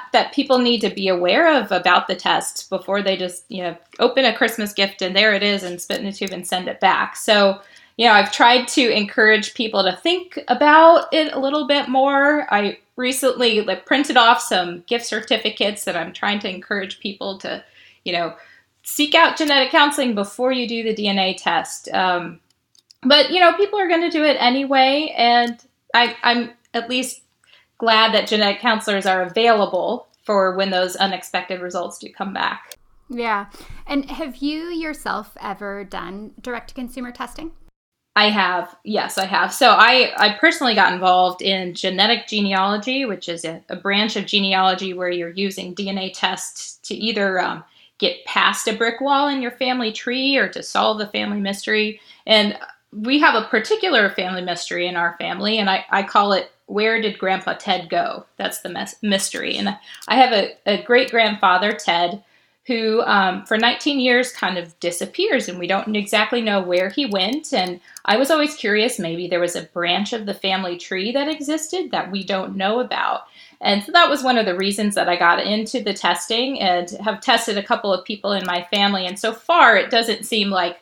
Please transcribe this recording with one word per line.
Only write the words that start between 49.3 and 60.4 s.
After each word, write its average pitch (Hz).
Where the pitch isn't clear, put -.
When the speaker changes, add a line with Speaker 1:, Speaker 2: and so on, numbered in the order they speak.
Speaker 1:
your 240
family 254
tree 262
or 202
to -
solve 214
the 208
family 208
mystery. 214
And 214
we 226
have 302
a 220
particular 247
family 185
mystery 175
in 180
our 170
family, 185
and 196
I, 190
I 196
call 202
it, -
"Where 220
did 208
Grandpa 190
Ted 180
go?" -
That's -
the -
mes-, -
mystery. 208
And 202
I 220
have 254
a, 202